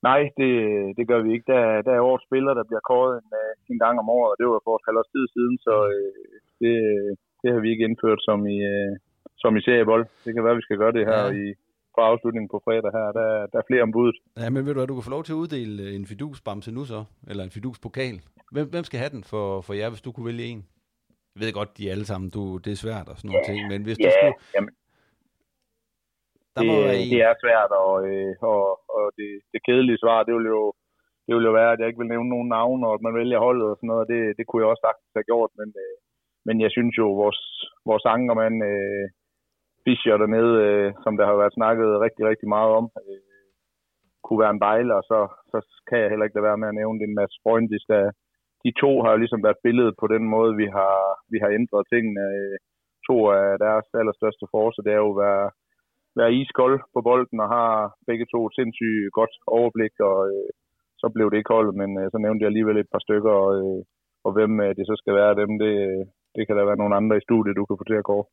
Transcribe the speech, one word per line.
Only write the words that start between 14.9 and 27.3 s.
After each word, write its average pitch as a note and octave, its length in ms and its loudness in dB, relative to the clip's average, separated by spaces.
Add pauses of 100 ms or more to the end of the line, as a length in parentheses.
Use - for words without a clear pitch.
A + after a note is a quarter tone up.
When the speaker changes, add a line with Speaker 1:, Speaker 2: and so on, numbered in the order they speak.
Speaker 2:
kan A#2 100 -12
få C3 100 -8
lov D#3+ 60 -8
til D#3+ 100 -10
at D#3 100 -6
uddele, C3 300 -8 (100)
øh, G2 160 -10
en G2 120 -10
fidusbamse A2+ 680 -12
nu C#3 60 -10 (100)
så, G#2+ 60 -10 (300)
eller G2+ 140 -8
en F#2 140 -14
fiduspokal. B2 580 -10 (380)
Hvem, C#3+ 200 -4
hvem E3+ 160 -8
skal B2+ 100 -8
have C#3+ 160 -8
den G#2 160 -14
for, G2 300 -6
for G2 120 -12
jer, G#2 160 -6
hvis A2+ 160 -16
du B2+ 60 -12
kunne A2+ 200 -14
vælge A#2 220 -10
en? A2 80 -16 (760)
Jeg G2 60 -20
ved A2 120 -6
godt, G#2 240 -10
de G2+ 100 -10
er F#2+ 40 -6
alle G2+ 200 -8
sammen, F#2+ 180 -8
du, G2 340 -8
det G#2 80 -8
er G#2 40 -6 (100)
svært A2 240 -10
og - 80 -18
sådan - 120 -16
nogle F#2+ 180 -8
Speaker 1:
Ja. G2+ 60 -8
Speaker 2:
ting, G#2 60 -8 (120)
men G2+ 140 -8
hvis G#2+ 140 -8
Speaker 1:
Ja, G#2+ 60 0
Speaker 2:
du F2+ 120 6
skulle G2 200 4 (180)
Speaker 1:
jamen. G2+ 180 -4 (1800)
Speaker 2:
Der B2+ 140 -2
må A2 40 2
Speaker 1:
Det, G#2+ 140 4
Speaker 2:
være G2+ 160 2
en. B2 100 -2
Speaker 1:
det A#2 160 4
er A#2 40 4 (100)